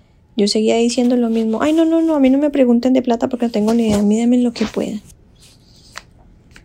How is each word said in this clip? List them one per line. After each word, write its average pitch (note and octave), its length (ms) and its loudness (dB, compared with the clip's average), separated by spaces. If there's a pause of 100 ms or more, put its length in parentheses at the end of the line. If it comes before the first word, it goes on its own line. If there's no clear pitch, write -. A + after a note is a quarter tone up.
(360)
yo G3+ 120 0
seguía A3 280 0
diciendo A#3+ 420 0
lo A#3+ 120 0
mismo, A3 320 -2
"Ay, D4+ 120 0
no, E4 120 2
no, E4 160 2
no, D#4+ 140 0
a C#4+ 40 0
mí C4 100 4
no C4+ 80 4
me C#4+ 140 0
pregunten B3+ 420 2
de C4 80 2
plata B3 260 -2
porque A#3+ 200 -4
no A3+ 40 -6
tengo G#3+ 220 0
ni A#3 140 0
idea, G#3 120 2
a G#3 40 0
mí G#3 140 2
denme A#3+ 200 2
lo B3 160 0
que A3 120 -4
puedan". - 360 -8 (1600)